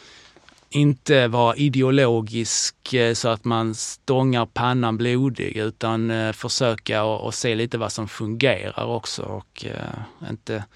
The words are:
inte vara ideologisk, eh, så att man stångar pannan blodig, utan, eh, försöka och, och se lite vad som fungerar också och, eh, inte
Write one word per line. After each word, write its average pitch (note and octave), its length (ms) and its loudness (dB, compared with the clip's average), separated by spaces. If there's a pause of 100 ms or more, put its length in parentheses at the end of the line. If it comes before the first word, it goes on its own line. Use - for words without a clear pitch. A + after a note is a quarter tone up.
(720)
inte C#3+ 560 4
vara A#2 280 4
ideologisk, B2+ 1400 2
eh, A#2 200 4
så A#2+ 140 -2
att A2 160 -2
man A2+ 300 0
stångar B2+ 720 0
pannan A#2+ 500 0
blodig, A#2+ 600 0
utan, A2+ 540 -2
eh, A2 220 -2
försöka A2+ 720 -2
och, A2 220 -2
och A2+ 80 -6
se A#2+ 200 -2
lite A#2 240 -2
vad G#2+ 140 -4
som A2 160 -6
fungerar A2 800 -2
också - 360 -6
och, G2+ 440 -12
eh, - 640 -10
inte A2 340 -8 (120)